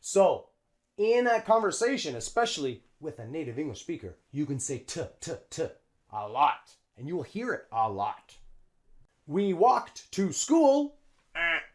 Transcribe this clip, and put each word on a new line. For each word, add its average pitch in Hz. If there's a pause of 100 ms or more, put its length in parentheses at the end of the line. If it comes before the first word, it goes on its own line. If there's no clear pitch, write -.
So 190 (520)
in 233
a 233
conversation, 220
especially 143 (180)
with 151
a 113
native 127
English 143
speaker, 131 (160)
you 143
can 143
say 127
t, - (200)
t, - (180)
t 160 (480)
a 104
lot. 123 (260)
And 123
you 165
will 160
hear 220
it -
a 110
lot. 101 (920)
We 190
walked -
to 196
school. 285 (380)
Eh 165 (160)